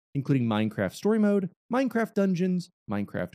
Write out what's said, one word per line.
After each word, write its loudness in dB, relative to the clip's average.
including 0
Minecraft 0
Story 0
Mode, 2
Minecraft -2
Dungeons, 0
Minecraft -4